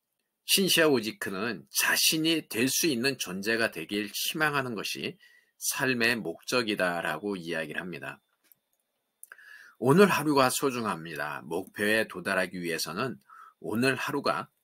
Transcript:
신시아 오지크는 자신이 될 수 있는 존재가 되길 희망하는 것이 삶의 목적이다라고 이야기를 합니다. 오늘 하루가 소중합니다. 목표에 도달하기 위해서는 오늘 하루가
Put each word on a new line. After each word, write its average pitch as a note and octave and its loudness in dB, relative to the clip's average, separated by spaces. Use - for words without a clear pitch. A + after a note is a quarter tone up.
신시아 E3+ 4
오지크는 G#2+ -2
자신이 D#3+ 2
될 A#2+ 0
수 - 2
있는 C3 0
존재가 G#2 -2
되길 G2+ -4
희망하는 C#3+ -2
것이 F2 -6
삶의 B2 0
목적이다라고 G2 -2
이야기를 D#2+ -6
합니다. C#2 -12
오늘 D#3 8
하루가 C#3+ 4
소중합니다. E2 -4
목표에 G#2 -2
도달하기 F#2 -4
위해서는 E2+ -4
오늘 B2 0
하루가 A#2+ -2